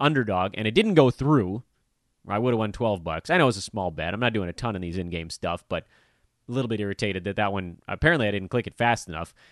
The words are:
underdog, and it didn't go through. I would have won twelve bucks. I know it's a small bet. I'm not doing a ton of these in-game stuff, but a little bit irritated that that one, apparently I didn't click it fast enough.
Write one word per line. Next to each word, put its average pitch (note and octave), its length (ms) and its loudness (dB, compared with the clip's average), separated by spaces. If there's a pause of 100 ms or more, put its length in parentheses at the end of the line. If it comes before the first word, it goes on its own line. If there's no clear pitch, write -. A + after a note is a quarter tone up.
underdog, G#2+ 540 2
and G#2+ 120 -2
it A2 80 0
didn't G#3 200 4
go C3+ 160 8
through. B2 540 2 (640)
I G2+ 120 -2
would B2 140 2
have A2+ 60 2
won G#2+ 140 -2
twelve G2+ 320 -2
bucks. E2 240 -6
I E3+ 80 2
know D3+ 120 6
it's G#2+ 100 0
a F#2+ 40 -8
small F#2+ 280 -4
bet. D#2+ 240 -4
I'm A2 60 -6
not A#2+ 120 0
doing G2 160 -2
a E2+ 60 -8
ton A#2 200 -6
of F#2 60 -6
these E2+ 160 -6
in-game E2+ 320 -6
stuff, F2 400 -6
but E2 160 -4 (640)
a B2 40 -8
little B2 160 -2
bit A2 120 -2
irritated G2 440 -4
that G2 120 -4
that G#2 160 0
one, F#2 260 -6 (100)
apparently C#3 380 2
I G#2 40 2
didn't G2 180 -4
click - 180 -2
it - 100 -12
fast A#2 320 0
enough. E2 260 -8 (180)